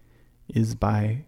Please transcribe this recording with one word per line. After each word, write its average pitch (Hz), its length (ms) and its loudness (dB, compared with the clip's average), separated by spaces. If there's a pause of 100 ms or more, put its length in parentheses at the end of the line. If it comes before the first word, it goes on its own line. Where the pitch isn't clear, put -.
(480)
is 113 260 0
by 107 540 0